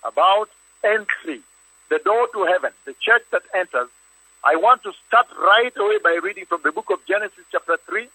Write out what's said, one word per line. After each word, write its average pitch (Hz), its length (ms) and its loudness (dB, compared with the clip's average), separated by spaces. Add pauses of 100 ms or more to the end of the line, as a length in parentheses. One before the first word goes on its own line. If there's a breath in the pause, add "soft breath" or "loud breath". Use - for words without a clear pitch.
about 190 460 2 (340)
entry, 202 580 -4 (480)
the 156 100 0
door 233 340 2
to 202 120 -2
heaven, 180 260 -2 (140)
the - 160 -16
church 233 300 2
that 196 120 -2 (100)
enters, 143 360 -4 (540)
I 143 120 4
want 226 280 2
to 196 100 -10 (140)
start - 200 2 (100)
right 220 380 2
away 214 280 0
by 170 200 2
reading 190 220 -10
from 170 180 -6
the 160 80 0
book - 180 -10
of 190 160 -2
Genesis 208 460 -4
chapter - 340 -2
three 214 300 -8